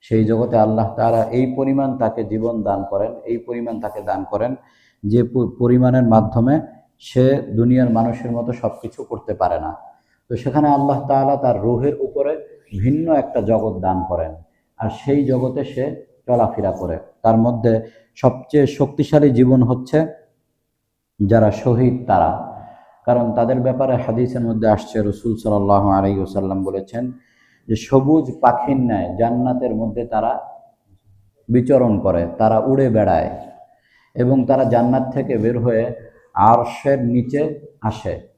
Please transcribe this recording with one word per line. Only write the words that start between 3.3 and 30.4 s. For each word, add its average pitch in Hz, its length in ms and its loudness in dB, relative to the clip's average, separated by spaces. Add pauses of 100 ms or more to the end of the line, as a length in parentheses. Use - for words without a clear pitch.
পরিমাণ 117 420 -8
তাকে 107 200 -10
দান 95 240 -6
করেন 113 300 -4 (480)
যে 110 200 2
প-, 120 360 -2
পরিমাণের 127 440 4
মাধ্যমে 117 580 4 (380)
সে 131 440 2 (140)
দুনিয়ার 123 340 4
মানুষের 117 420 -2
মতো 117 200 -4
সব 113 180 -4 (120)
কিছু 113 220 -12
করতে 107 300 -8
পারে 87 260 -2
না। 80 140 -10 (540)
তো 120 80 -6
সেখানে 147 320 0
আল্লাহ 139 400 0
তাআলা 139 280 2
তার 123 260 0
রুহের 123 380 0
উপরে 139 600 -6 (200)
ভিন্ন 156 320 0
একটা - 280 0
জগৎ 107 400 0
দান 92 280 -2
করেন, 82 260 -4 (440)
আর 110 120 -4
সেই 143 340 0
জগতে 127 400 -2
সে - 420 -8 (200)
চলাফেরা 110 460 0
করে। 85 260 -6 (240)
তার 113 140 4
মধ্যে 113 440 2 (360)
সবচেয়ে 131 500 2
শক্তিশালী 143 640 2
জীবন 127 320 6
হচ্ছে 127 440 0 (1200)
যারা 110 240 4
শহীদ 123 560 0
তারা, 87 440 0 (560)
কারণ 120 280 0
তাদের 123 260 0
ব্যাপারে 127 360 0
হাদিসের 123 440 -2
মধ্যে 113 280 -2
আসছে, 107 340 0
রাসূল 104 340 -4
সাল্লাল্লাহু 101 540 2
আলাইহি 98 280 2
ওয়াসাল্লাম 95 460 -4
বলেছেন 107 480 -6 (560)
যে 113 80 0
সবুজ 135 640 2
পাখির 123 360 2
ন্যায় 98 400 -2
জান্নাতের 123 580 0
মধ্যে 113 320 -4
তারা 113 320 -2 (1120)